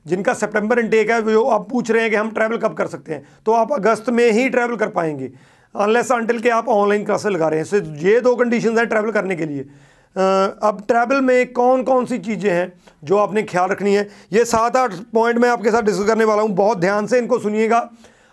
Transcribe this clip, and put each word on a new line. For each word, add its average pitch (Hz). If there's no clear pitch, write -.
जिनका 180
सितंबर 214
इनटेक 220
है, 220
जो 214
अब 214
पूछ 240
रहे 226
हैं 226
कि 208
हम 214
ट्रैवल 220
कब 202
कर 190
सकते 160
हैं, 143
तो 220
आप 226
अगस्त 220
में 240
ही 247
ट्रैवल 240
कर 208
पाएंगे, 151
unless 233
until 233
के 240
आप 233
ऑनलाइन 208
क्लासेस 202
लगा 160
रहे 156
हैं। 156
So, 202
ये 196
दो 247
कंडीशंस 226
हैं 233
ट्रैवल 214
करने 190
के 160
लिए। 143
अ, 135
अब 202
ट्रैवल 240
में 254
कौन 247
कौन 247
सी 247
चीज़ें 190
हैं 180
जो 170
आपने 208
ख्याल 180
रखनी 196
है, 202
ये 220
सात 233
आठ 254
पॉइंट 226
मैं 240
आपके 233
साथ 226
डिस्कस 202
करने 220
वाला 214
हूँ। 214
बहुत 202
ध्यान 202
से 240
इनको 240
सुनिएगा, 220